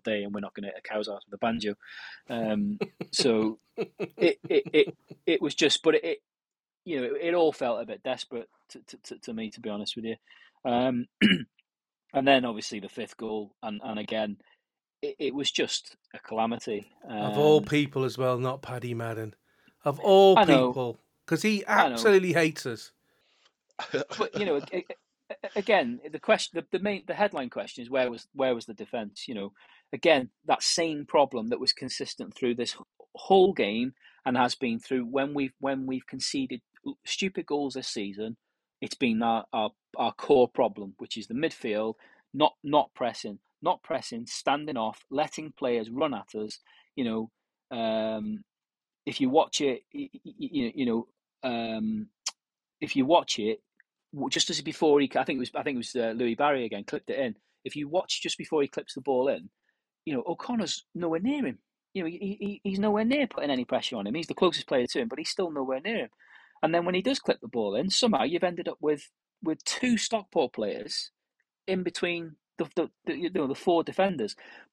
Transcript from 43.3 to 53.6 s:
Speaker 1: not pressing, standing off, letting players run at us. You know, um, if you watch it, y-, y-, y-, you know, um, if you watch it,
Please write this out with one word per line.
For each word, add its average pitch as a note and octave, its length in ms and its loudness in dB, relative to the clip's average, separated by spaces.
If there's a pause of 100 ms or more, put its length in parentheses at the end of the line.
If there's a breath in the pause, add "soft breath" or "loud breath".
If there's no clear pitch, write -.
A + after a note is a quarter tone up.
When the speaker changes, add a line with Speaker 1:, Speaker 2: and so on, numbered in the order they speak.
Speaker 1:
not F#3 200 -2
pressing, A#2+ 440 -8
standing D3 520 -2
off, A2 320 -4
letting D3+ 480 -4
players A#2+ 320 0
run C#3 240 -2
at G2+ 220 -10
us. G#2+ 240 -8 (380 soft breath)
You A2+ 320 -2 (420)
know, B2 60 -8
um, A2 640 -2 (640)
if - 140 -6
you C3 100 2
watch D3+ 300 4
it, C3+ 240 0 (100)
y-, - 200 -10
y-, - 260 -16
y-, B2+ 360 -2
you C3 100 0
know, A#2 220 0 (360)
um, A2 640 -4 (720)
if - 160 -6
you C3 100 4
watch D#3 340 4
it, G#2+ 220 -2 (520)